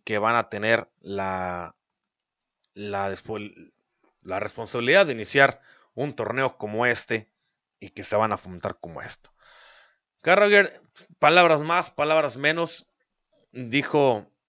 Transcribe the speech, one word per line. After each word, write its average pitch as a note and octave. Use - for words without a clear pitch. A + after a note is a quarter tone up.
que G#2+
van A2
a A2+
tener G#2+
la, F#2
la, G2
despo-, G#2
la F#2
responsabilidad A#2+
de C#3+
iniciar A#2+
un C3+
torneo B2+
como G#2+
este A#2
y G2
que G2+
se G#2+
van G#2+
a F#2+
fomentar F2+
como D#2+
esto. -
Carragher, G3+
palabras D#3+
más, E3
palabras D3
menos, D#3+
dijo, B2+